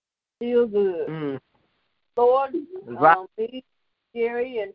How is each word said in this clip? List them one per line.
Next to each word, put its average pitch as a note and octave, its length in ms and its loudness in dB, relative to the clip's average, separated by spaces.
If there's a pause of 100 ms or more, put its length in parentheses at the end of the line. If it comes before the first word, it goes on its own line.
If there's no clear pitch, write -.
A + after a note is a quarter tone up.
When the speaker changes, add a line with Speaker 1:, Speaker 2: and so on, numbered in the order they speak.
(360)
Speaker 1:
still A#3+ 300 2
good. F#3+ 420 0
Speaker 2:
Mm. D3 320 -6 (760)
Speaker 1:
Lord, B3+ 380 2 (300)
Speaker 2:
Right. C#3+ 320 4
Speaker 1:
um, F#3 100 -10 (120)
me, A#3+ 260 -6 (500)
Gary, A#3+ 440 -4
and G3 160 -6